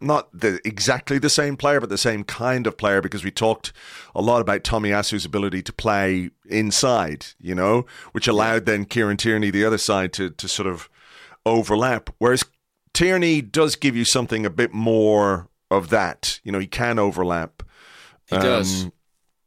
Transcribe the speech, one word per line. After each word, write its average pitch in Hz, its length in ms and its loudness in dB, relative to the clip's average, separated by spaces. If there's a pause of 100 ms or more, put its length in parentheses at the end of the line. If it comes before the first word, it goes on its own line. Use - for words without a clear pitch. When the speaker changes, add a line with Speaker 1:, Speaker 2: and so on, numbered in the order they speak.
Speaker 1:
not 143 320 -2
the, 104 320 -2
exactly 123 540 -2
the 143 100 2
same 143 280 0
player, 143 240 2
but 117 100 -4
the 98 80 -4
same 110 260 0
kind 123 420 -2
of 107 120 -4
player, 101 240 2
because 98 220 -6
we 98 80 -4
talked - 400 -2 (420)
a 90 80 -2
lot 120 180 4
about 101 220 0
Tomiyasu's 104 600 0
ability 95 380 -4
to - 100 -12
play 95 580 0 (160)
inside, 104 800 0 (140)
you 87 140 -8
know, 104 300 2 (280)
which - 160 -2
allowed 110 400 2
Speaker 2:
Yeah. 110 80 2
Speaker 1:
then 101 80 -4
Kieran 104 320 0
Tierney, 107 340 0
the 101 140 2
other 110 140 2
side, 95 360 0
to, 95 160 -4
to - 180 -12
sort 98 200 -4
of 87 200 -8 (560)
overlap. 113 720 0
Whereas 123 260 2 (480)
Tierney 170 500 2
does 151 320 0
give 135 220 0
you 117 80 0
something 113 420 0
a 98 40 -4
bit 85 220 0
more 107 760 4 (220)
of 92 200 0
that. 95 540 -2
You 101 80 -6
know, 98 80 0
he 95 80 -6
can 120 320 -2
overlap. 87 640 -2 (640)
Speaker 2:
He - 120 -2
does. 95 460 0
Speaker 1:
Um, 87 80 -8 (540)